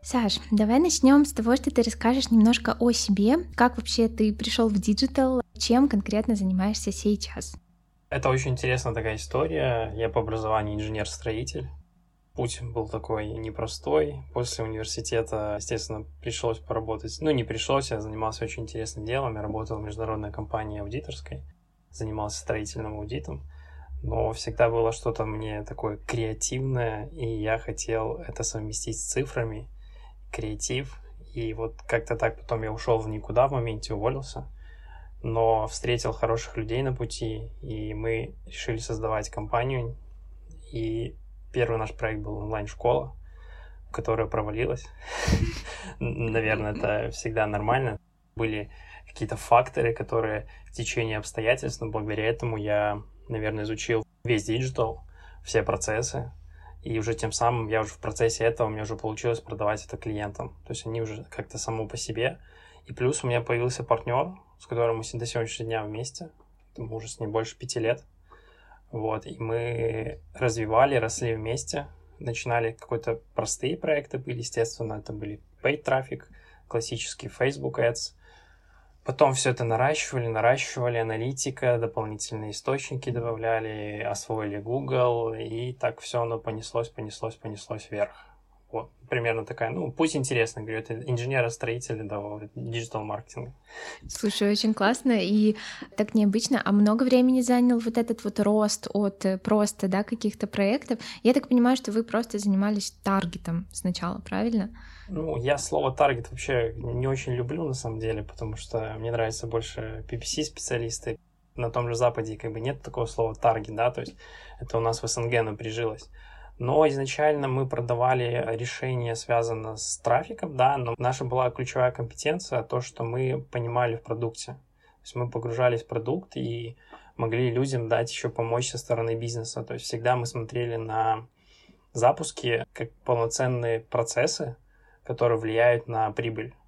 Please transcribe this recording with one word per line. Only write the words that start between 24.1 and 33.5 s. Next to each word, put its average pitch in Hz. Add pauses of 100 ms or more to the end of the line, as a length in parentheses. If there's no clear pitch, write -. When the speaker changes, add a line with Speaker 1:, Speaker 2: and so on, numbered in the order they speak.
Speaker 2:
всегда 117
было 113
что-то 113
мне 107
такое 104
креативное, 117
и 143 (140)
я 110
хотел 113
это -
совместить 107
с -
цифрами, 117 (640)
креатив. 117 (340)
И 113
вот 113
как-то 117
так 113
потом 113
я 107
ушёл 110
в 110
никуда 117
в 139